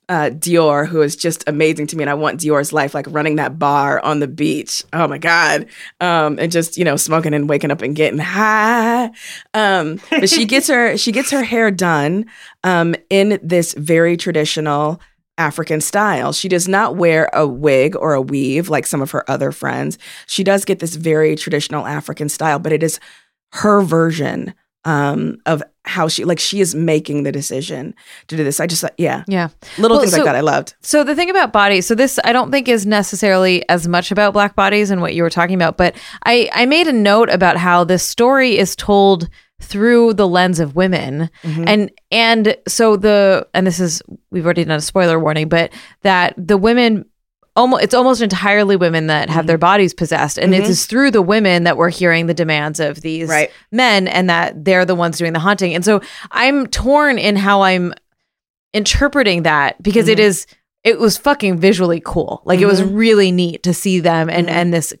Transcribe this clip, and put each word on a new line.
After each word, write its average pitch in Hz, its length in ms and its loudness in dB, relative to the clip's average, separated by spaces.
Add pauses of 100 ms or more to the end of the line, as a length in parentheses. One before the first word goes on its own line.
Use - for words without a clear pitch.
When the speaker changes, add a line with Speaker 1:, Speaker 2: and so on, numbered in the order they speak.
Speaker 1:
uh, 156 220 0
Dior, 156 560 0
who 165 140 0
is 147 140 0
just - 320 -6
amazing 156 400 0
to 165 100 -10
me. 151 60 -4
And 139 60 -4
I 143 40 -2
want 151 280 -2
Dior's 147 320 0
life, 143 200 -2
like, 143 160 -8
running 151 280 -2
that 139 200 -4
bar 143 440 0
on 151 180 -2
the 143 80 -2
beach. 151 640 -6
Oh 160 160 -2
my 143 100 -6
God. 160 480 0 (360)
Um, 160 360 0
and 165 140 -4
just, 165 260 -4
you 175 60 -2
know, 147 140 0
smoking 156 360 -2
and 147 140 0
waking 143 240 -2
up 156 100 -4
and 135 140 -4
getting 147 240 0
high. 220 920 0 (420)
Um, 190 460 0 (100)
but 269 200 0
she 320 160 0
gets 254 220 0
her, 240 300 2
she 220 160 -4
gets 262 180 -2
her 269 120 -2
hair 226 280 0
done, 175 540 0 (400)
um, 170 300 2 (140)
in 196 320 2
this 170 320 0
very 165 440 0
traditional 156 840 -2 (380)
African 156 440 -2
style. 165 500 0
She - 160 -6
does 180 220 0
not 190 260 0
wear 165 380 2
a 151 120 2
wig 139 520 2
or 156 160 0
a 135 80 0
weave 131 480 -4
like 143 160 -2
some 147 160 -4
of 135 100 -6
her - 180 -6
other 135 220 -2
friends. 139 460 -8 (300)
She - 180 -4
does 196 180 0
get 180 160 -4
this 170 160 -8
very 156 400 0
traditional 151 500 -6
African 147 440 -8
style, 151 300 -2
but 156 120 -4
it 151 100 0
is 160 200 -4 (500)
her 208 300 2
version, 165 720 -2 (320)
um, 156 600 -2
of 143 160 -2 (220)
how 165 240 -4
she, 151 160 -4
like, 165 160 -2
she 202 220 -4
is 170 120 0
making 156 500 -2
the 143 100 -6
decision 147 600 -10 (340)
to 160 100 -10
do 156 80 -2
this. 143 160 -4
I 156 60 -2
just, 170 180 -4
uh, - 120 -4
yeah. 156 300 -2
Speaker 2:
Yeah. 180 220 -2 (280)
Speaker 1:
Little 226 200 4
Speaker 2:
Well, 294 60 4
Speaker 1:
things 185 100 2
like 233 80 2
Speaker 2:
so 170 40 2
Speaker 1:
that 143 120 0
I - 20 0
loved. 143 420 -2
Speaker 2:
So 294 220 2
the 277 120 -2
thing 349 140 0
about 370 220 0
bodies, 202 340 2
so 226 100 0
this 262 280 0
I 233 80 0
don't 247 180 0
think 254 200 -2
is 220 160 2
necessarily 190 840 0
as 170 220 0
much 175 220 -2
about 202 200 2
black 202 240 0
bodies 208 340 2
and 190 120 0
what 165 140 -4
you 170 80 -2
were 170 60 0
talking 175 260 0
about, 165 200 0
but 180 200 0 (300)
I, 240 280 2
I 240 120 2
made 320 220 2
a 294 60 0
note 214 360 4
about 175 280 2
how 175 260 4
this 175 200 0
story 254 540 2
is 190 180 0
told 196 520 2 (340)
through 233 520 2
the 202 140 2
lens 180 320 2
of 143 160 -2
women. 165 540 -2 (140)
Speaker 1:
Mm-hmm. 165 240 -4
Speaker 2:
And, 208 240 0 (200)
and 226 460 2 (100)
so 220 300 2
the, 196 560 2
and 185 120 0
this 175 140 -2
is, 170 220 -2 (280)
we've 180 160 -6
already 170 200 0
done 156 120 -2
a 151 40 -4
spoiler 170 360 0
warning, 156 300 -2
but 165 240 0 (300)
that 185 360 0
the 196 200 0
women, 226 480 2 (500)
almo-, 254 220 4
it's - 160 0
almost 247 280 2
entirely 202 540 2
women 165 320 0
that 151 220 0
have 160 140 0
Speaker 1:
Mm-hmm. 160 40 -2
Speaker 2:
their 165 100 2
bodies 180 360 4
possessed. 147 440 -2
And 190 160 2
it 190 100 2
Speaker 1:
Mm-hmm. 208 80 0
Speaker 2:
is 170 160 -2
through 262 240 2
the 208 100 4
women 185 420 2
that 165 140 2
we're 175 120 2
hearing 165 380 0
the 170 60 -2
demands 156 480 -2
of 151 180 -4
these 160 300 -8
Speaker 1:
Right. 151 200 0 (220)
Speaker 2:
men 214 380 2
and 180 200 0
that 170 360 -2
they're 180 200 4
the 180 80 0
ones 170 240 -2
doing 170 140 -4
the 165 80 -2
haunting. 190 340 0
And 175 120 -2
so 208 160 2 (300)
I'm 269 360 0
torn 285 500 2
in 202 200 0
how 196 240 2
I'm 185 320 2 (800)
interpreting 214 680 0
that 151 380 0
because 196 260 2
it 214 100 4
Speaker 1:
Mm-hmm. 214 100 6
Speaker 2:
is, 190 200 -2 (360)
it 226 160 2
was 226 180 2
fucking 220 400 0
visually 170 460 2
cool. - 420 -6
Like, 180 140 2
it 202 60 4
was 196 160 4
Speaker 1:
Mm-hmm. 196 140 -2
Speaker 2:
really 208 360 4
neat 175 320 -2
to 175 100 0
see 185 260 0
them 165 300 0
and, 175 180 0
Speaker 1:
Mm-hmm. 170 100 -4
Speaker 2:
and 175 160 0
this 160 280 -4